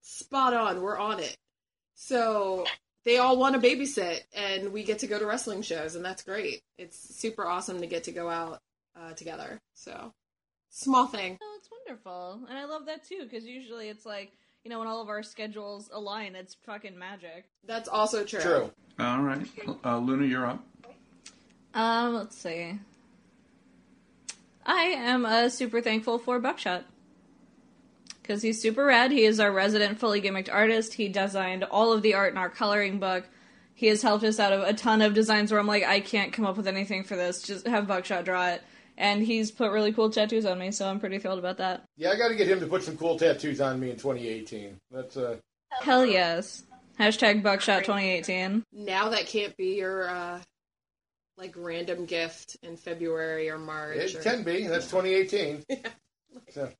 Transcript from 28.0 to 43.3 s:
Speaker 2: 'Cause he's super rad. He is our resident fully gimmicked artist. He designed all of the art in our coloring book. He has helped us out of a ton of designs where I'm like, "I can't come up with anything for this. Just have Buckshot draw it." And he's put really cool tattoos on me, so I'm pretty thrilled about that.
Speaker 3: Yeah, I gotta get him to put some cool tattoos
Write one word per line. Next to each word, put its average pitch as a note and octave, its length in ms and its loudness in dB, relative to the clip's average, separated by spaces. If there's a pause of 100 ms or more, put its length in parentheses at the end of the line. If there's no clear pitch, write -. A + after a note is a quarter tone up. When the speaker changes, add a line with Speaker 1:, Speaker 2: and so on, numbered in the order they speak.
Speaker 2:
'Cause G#3 200 -4
he's A3 180 0
super A3 240 2
rad. B3+ 260 8
He C4+ 140 6
is G#3+ 160 6
our G#3 100 6
resident G#3 480 2
fully G#3 220 2
gimmicked G3 320 -2
artist. A3 420 4
He G#3 140 -2
designed F#3+ 560 -2
all A3+ 300 4
of G#3+ 80 2
the G#3+ 100 6
art G3 200 4
in - 60 -4
our F3+ 120 -2
coloring G3+ 480 0
book. F#3 260 -2 (500)
He - 120 2
has G#3+ 160 4
helped G#3+ 220 4
us A3 140 2
out G3+ 140 4
of G3 80 4
a G3 140 2
ton A3 260 4
of G#3+ 140 6
designs G#3+ 360 4
where G#3+ 80 4
I'm G#3 80 2
like, G#3 180 4
"I G3+ 160 4
can't G3+ 320 0
come A3+ 120 -2
up F#3+ 140 0
with G3 100 -2
anything F#3+ 360 -2
for G3+ 120 -6
this. F3+ 240 -2
Just G3 260 -8
have A3 200 2
Buckshot F#3 400 -2
draw F3+ 220 2
it." F3 140 -4 (360)
And G3+ 260 2
he's A3 260 0
put A3+ 200 0
really G#3+ 240 2
cool A3 160 4
tattoos A3 340 2
on F3+ 140 0
me, F#3 140 -6
so G3 180 -4
I'm G3 100 -4
pretty G3 200 -4
thrilled F#3+ 180 -4
about F3+ 200 -6
that. F#3 260 -4 (120)
Speaker 3:
Yeah, E3 140 0
I G3+ 60 4
gotta A#3 180 2
get G3+ 140 4
him F#3 120 4
to D#3+ 60 -4
put F3+ 160 0
some D#3 160 -8
cool E3 200 0
tattoos D3 440 2